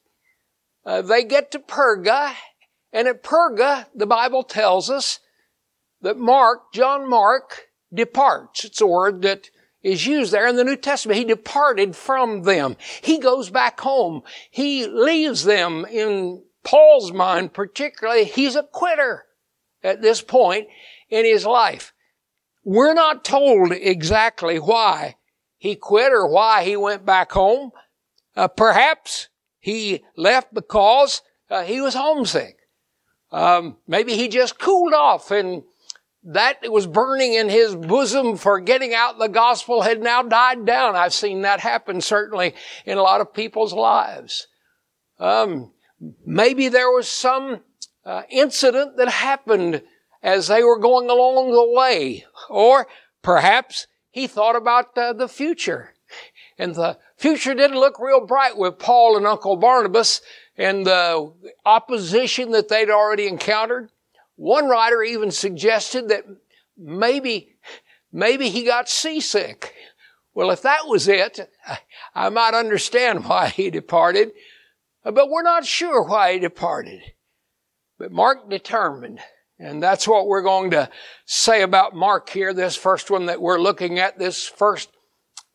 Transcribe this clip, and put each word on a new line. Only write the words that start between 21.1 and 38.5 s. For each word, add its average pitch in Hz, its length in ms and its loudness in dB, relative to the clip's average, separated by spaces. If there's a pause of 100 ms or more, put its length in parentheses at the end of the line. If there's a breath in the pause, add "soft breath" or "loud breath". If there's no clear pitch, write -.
his 214 220 2
life. 220 480 0 (680)
We're 240 300 4
not 311 320 0
told 233 480 4
exactly 180 880 -2
why 170 580 0 (400)
he 202 200 -6
quit 233 360 2
or 190 180 2
why 208 320 4
he 202 140 -2
went 202 300 -4
back 190 260 2
home. 226 380 0 (640 soft breath)
Uh, 185 120 2
perhaps 226 800 0 (320)
he 208 420 -6 (120)
left 226 380 0
because, 220 680 2 (260)
uh, 190 140 -4
he 214 180 -6
was 269 140 -4
homesick. 254 640 -4 (720)
Um, 170 540 0
maybe 226 280 -2
he 233 140 -2
just 240 300 -2
cooled 349 340 0
off 277 380 2
and 185 320 -4 (600 loud breath)
that 226 480 -2
was 208 160 0
burning 247 480 0
in 220 140 0
his 214 260 2
bosom 226 640 -2
for 196 240 2